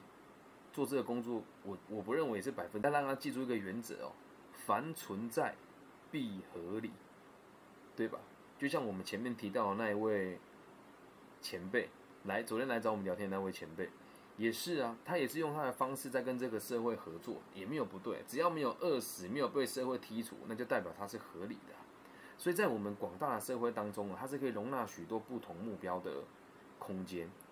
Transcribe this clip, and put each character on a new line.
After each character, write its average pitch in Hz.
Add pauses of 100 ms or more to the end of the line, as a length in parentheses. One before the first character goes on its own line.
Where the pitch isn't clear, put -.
(720)
做 143
这 131
个 127
工 120
作， 113 (200)
我， 98 (120)
我 107
不 101
认 151
为 104
是 135
百 87
分， 107
但 143
让 147
他 135
记 135
住 127
一 131
个 123
原 101
则 -
哦： - (420)
凡 127
存 110
在 127 (560)
必 110 (120)
合 90
理， 113 (1040)
对 113
吧？ - (380)
就 139
像 143
我 107
们 92
前 98
面 123
提 107
到 104
的 98
那 110
一 104
位 101 (1040)
前 92
辈， 113 (360)
来， 101
昨 113
天 131
来 117
找 110
我 107
们 98
聊 95
天 101
的 95
那 98
位 95
前 85
辈， 87 (480)
也 113
是 160
啊， 117 (100)
他 175
也 143
是 143
用 151
他 151
的 127
方 135
式 135
在 123
跟 127
这 123
个 110
社 117
会 117
合 -
作， 104 (120)
也 95
没 135
有 131
不 98
对， 95
只 120
要 170
没 160
有 127
饿 160
死， 95
没 117
有 131
被 135
社 127
会 127
剔 113
除， - (120)
那 113
就 120
代 117
表 87
他 101
是 110
合 87
理 107 (120)
的 -
啊。 - (560)
所 -
以 175
在 202
我 120
们 101
广 92
大 127
的 107
社 127
会 117
当 107
中 101
啊， 90
它 123
是 135
可 135
以 131
容 110
纳 127
许 -
多 110
不 120
同 -
目 104
标 90
的 82 (540)
空 92
间， 87 (220)